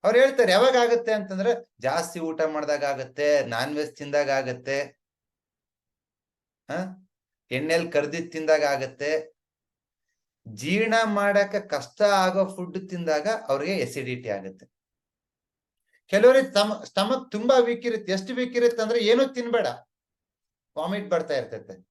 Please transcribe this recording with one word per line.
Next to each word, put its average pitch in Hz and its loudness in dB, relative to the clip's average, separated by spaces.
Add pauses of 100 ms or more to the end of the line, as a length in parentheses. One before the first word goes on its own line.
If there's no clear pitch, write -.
ಅವ್ರು 214 4
ಹೇಳ್ತಾರೆ, 262 4
ಯಾವಾಗ 247 6
ಆಗುತ್ತೆ 233 2
ಅಂತಂದ್ರೆ, 202 -2
ಜಾಸ್ತಿ 165 -2
ಊಟ 160 -4
ಮಾಡ್ದಾಗ 147 -2
ಆಗತ್ತೆ, 139 0
ನಾನ್ 123 -4
ವೆಜ್ 151 -6
ತಿಂದಾಗ 143 -2
ಆಗತ್ತೆ, 135 -2 (1900)
ಹ? 139 -8 (800)
ಎಣ್ಣೆಲ್ 165 -2
ಕರ್ದಿದ್ 160 -2
ತಿಂದಾಗ 156 2
ಆಗತ್ತೆ, 139 -2 (1400)
ಜೀರ್ಣ 175 -2 (100)
ಮಾಡಕ 202 2
ಕಷ್ಟ 151 -6
ಆಗೋ 190 2
ಫುಡ್ 180 -10
ತಿಂದಾಗ 160 -2 (200)
ಅವ್ರಿಗೆ 147 -2
ಎಸಿಡಿಟಿ 123 -6
ಆಗುತ್ತೆ. 95 -8 (1400)
ಕೆಲವ್ರಿಗೆ 262 6
ತಮ್-, 208 0
ಸ್ಟಮಕ್ 240 -2
ತುಂಬಾ 240 2
ವೀಕ್ 233 2
ಇರುತ್ತೆ. 220 -4
ಎಷ್ಟು 190 -4
ವೀಕ್ 247 -4
ಇರುತ್ತೆ 233 2
ಅಂದ್ರೆ, 226 0
ಏನೂ 233 4
ತಿನ್ಬೇಡ, 233 -2 (1120)
ವಾಮಿಟ್ 185 -6
ಬರ್ತಾ 160 -2
ಇರ್ತೈತೆ 113 -8